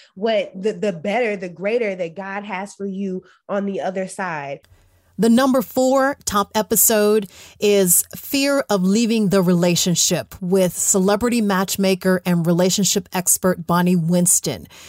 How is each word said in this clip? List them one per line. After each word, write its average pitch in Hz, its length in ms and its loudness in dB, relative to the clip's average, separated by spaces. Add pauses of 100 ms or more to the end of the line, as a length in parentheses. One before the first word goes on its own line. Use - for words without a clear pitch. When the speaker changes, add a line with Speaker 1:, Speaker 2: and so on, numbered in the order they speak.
(140)
Speaker 1:
what 208 400 -2
the, 190 200 -4
the 185 180 -2
better, 208 420 -2
the 185 140 -8
greater 202 480 -4
that 170 180 -6
God 196 300 -10
has 208 300 -10
for 196 120 -8
you 190 380 -6 (240)
on 196 160 -2
the 196 160 -4
other 185 260 -4
side? 151 540 -8 (580)
Speaker 2:
The 226 120 4
number 262 300 4
four 262 640 2
top 202 300 -2
episode 214 720 2 (300)
is 196 460 4 (100)
Fear 277 560 0
of 190 140 2
Leaving 214 460 2
the 190 120 4
Relationship 175 1000 0
with 185 360 0
celebrity 208 640 0
matchmaker 190 840 0
and 170 220 0
relationship 180 640 2
expert 180 540 0
Bonnie 175 300 2
Winston. 165 720 0 (200)